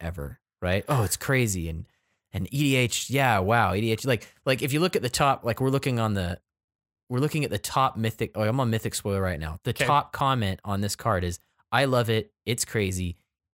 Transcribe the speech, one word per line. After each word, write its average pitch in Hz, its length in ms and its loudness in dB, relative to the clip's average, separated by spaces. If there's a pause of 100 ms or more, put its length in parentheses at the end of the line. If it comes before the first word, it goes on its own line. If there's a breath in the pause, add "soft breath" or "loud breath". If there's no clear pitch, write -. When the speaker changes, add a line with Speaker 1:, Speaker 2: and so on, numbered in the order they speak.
Speaker 1:
ever, 76 400 -8 (200)
right? 92 280 0
Oh, 127 160 2
it's - 120 -2
crazy. 104 540 0
And, 82 160 -8 (460)
and 95 200 -4
E 135 60 -4
D 139 180 2
H, 123 320 0
yeah, 123 300 4
wow, 101 340 4
E 98 80 0
D 113 120 0
H. 110 120 -2
Like, 127 240 0 (160 loud breath)
like, 131 180 0
if 135 120 -2
you 151 60 2
look 185 160 2
at - 40 -2
the 123 80 -2
top, 139 360 2
like, 117 160 -2
we're 131 100 2
looking 131 300 0
on 107 140 2
the, 87 240 -2 (680)
we're 123 120 0
looking 151 240 0
at 110 60 -4
the 101 80 -2
top - 380 0
Mythic, 110 380 -4
oh, 107 80 -2
I'm 113 180 2
on 120 80 2
Mythic 113 260 -2
Spoiler 98 280 -2
right 90 180 -2
now. 80 240 -6
The 120 60 -2
Speaker 2:
Okay. 131 160 -2
Speaker 1:
top 143 260 2
comment 123 540 0
on 101 160 -2
this 101 140 -4
card 95 280 0
is, 87 140 -4 (320)
"I 131 160 2
love 123 240 2
it. 110 200 0 (140)
It's 104 220 -2
crazy. 92 500 -2 (380)